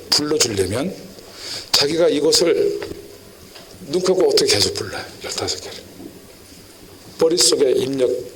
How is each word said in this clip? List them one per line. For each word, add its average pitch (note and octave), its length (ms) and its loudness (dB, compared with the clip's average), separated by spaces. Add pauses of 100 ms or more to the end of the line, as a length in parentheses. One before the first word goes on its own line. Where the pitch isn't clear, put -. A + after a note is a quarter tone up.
불러주려면 C3 840 0 (760)
자기가 D#3+ 360 2
이것을 D3+ 680 2 (1120)
눈 F3+ 100 0
감고 F3+ 280 4
어떻게 - 240 4
계속 G2 200 0
불러요? - 300 -6 (200)
열다섯 - 380 -6
개를. - 260 -14 (1300)
머릿속에 D#3+ 520 4
입력 B2+ 380 2 (260)